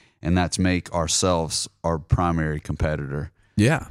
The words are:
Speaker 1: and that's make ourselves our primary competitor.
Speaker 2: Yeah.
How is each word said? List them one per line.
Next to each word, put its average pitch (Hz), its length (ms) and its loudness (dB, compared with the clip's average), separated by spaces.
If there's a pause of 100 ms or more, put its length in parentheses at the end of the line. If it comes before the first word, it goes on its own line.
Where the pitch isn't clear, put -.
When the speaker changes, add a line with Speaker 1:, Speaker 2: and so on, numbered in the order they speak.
(200)
Speaker 1:
and 87 160 0
that's 87 220 0
make 90 360 0
ourselves 82 760 0 (160)
our 82 160 0
primary 80 600 0
competitor. 76 720 -4 (260)
Speaker 2:
Yeah. 120 360 2